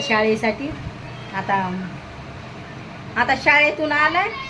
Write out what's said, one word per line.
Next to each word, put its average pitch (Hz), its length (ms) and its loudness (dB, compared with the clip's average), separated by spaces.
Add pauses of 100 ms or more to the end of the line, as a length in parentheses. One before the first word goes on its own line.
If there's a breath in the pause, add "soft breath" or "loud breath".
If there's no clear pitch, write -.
शाळेसाठी. 220 680 2 (640)
आता, 190 520 0 (1300)
आता 240 280 4
शाळेतून 294 480 6
आलाय, 320 380 4 (200)